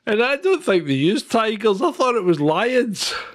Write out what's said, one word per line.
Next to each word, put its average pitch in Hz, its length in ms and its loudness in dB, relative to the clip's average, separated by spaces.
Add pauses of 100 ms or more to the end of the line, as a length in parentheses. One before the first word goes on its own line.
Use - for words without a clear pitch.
And 220 160 0
I 269 140 0
don't 370 260 0
think 180 240 0
they 139 60 -2
used 165 380 0
tigers. 220 520 0
I 330 80 2
thought 247 240 0
it 220 80 -2
was 175 180 2
lions. 214 720 0 (220)